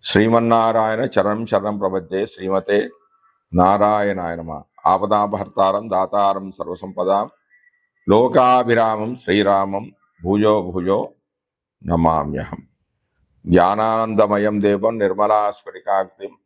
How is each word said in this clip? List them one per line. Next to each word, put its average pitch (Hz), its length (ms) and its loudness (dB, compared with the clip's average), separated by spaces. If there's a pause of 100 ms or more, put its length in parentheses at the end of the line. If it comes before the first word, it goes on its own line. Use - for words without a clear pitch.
శ్రీమన్నారాయణ 113 960 2 (120)
చరణం 104 320 0
శరణం 104 360 -2
ప్రపద్యే. 92 440 -4
శ్రీమతే 95 520 -4 (760)
నారాయణాయ 98 800 2
నమః. 80 260 -12 (300)
ఆపదాపహర్తారం 101 1000 0
దాతారం 98 600 -2
సర్వసంపదాం 95 760 -4 (840)
లోకాభిరామం 117 1040 2
శ్రీరామం 98 680 0 (380)
భూయో 104 300 2 (160)
భూయో 92 300 -2 (920)
నమామ్యహం. 80 720 -2 (840)
జ్ఞానానందమయం 104 1160 2
దేవం 104 420 0
నిర్మలా 104 380 2 (100)
స్ఫటికాకృతిం 95 800 -6 (120)